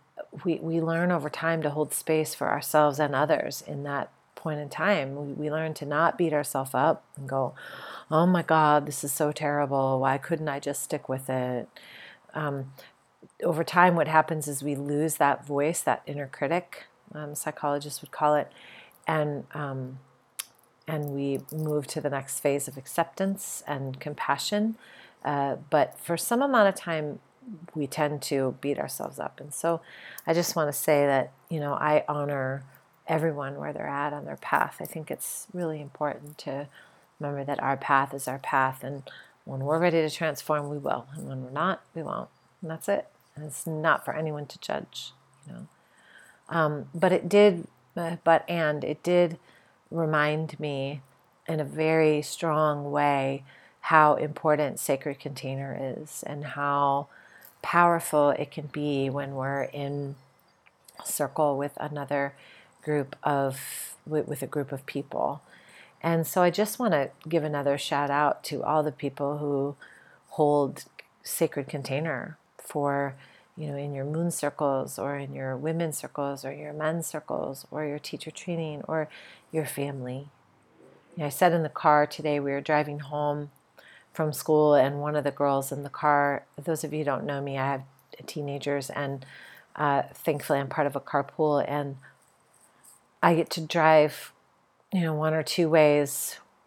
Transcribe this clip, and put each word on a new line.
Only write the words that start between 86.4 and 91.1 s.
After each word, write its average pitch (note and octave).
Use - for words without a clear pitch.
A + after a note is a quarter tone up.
those D#3
of D3
you D3+
who D3+
don't C3+
know C#3+
me, C#3
I C3+
have C3+
teenagers, C#3+
and, C#3
uh, C#3+
thankfully C#3+
I'm C#3
part C#3+
of C3+
a C#3
carpool, C#3+